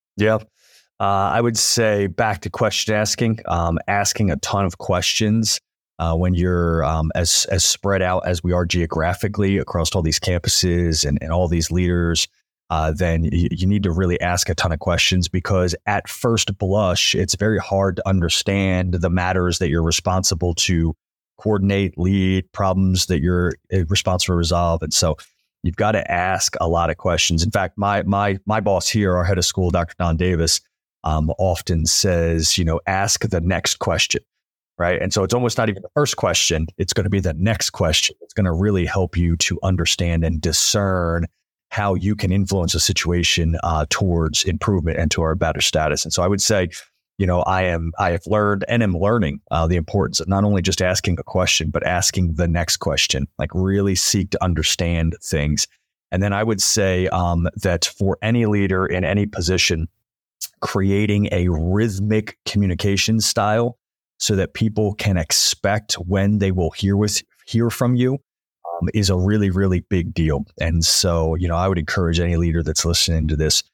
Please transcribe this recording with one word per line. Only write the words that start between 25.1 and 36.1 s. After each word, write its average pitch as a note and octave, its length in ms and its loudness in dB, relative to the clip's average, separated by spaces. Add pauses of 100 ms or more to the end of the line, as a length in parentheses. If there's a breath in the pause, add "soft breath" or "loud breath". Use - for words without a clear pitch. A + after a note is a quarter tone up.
you've E2+ 140 -4
gotta G#2 340 0
ask F2+ 500 -2
a E2+ 80 0
lot E2+ 220 2
of D#2 80 -6
questions. E2 440 0
In F2+ 80 0
fact, F#2+ 260 -2
my, G2+ 280 0
my, G2 420 0
my G#2+ 140 0
boss G2 280 0
here, G2 280 2
our F2+ 80 2
head F#2+ 120 0
of F2 80 0
school, F2+ 260 0
Doctor F2 280 -2
Don E2+ 180 0
Davis, E2 440 0 (420)
um, D#2 360 0
often F2 480 0
says, E2 720 0
you F2+ 60 0
know, E2 220 0
"Ask G2 400 0
the F#2+ 140 -2
next E2+ 360 -2
question," - 460 -2 (560)
right? F2 220 0
And F2+ 140 -4
so G2+ 100 2
it's F#2 80 -2
almost A#2+ 240 0
not A2+ 140 0
even F#2+ 100 -8
the - 140 -16
first D3 240 0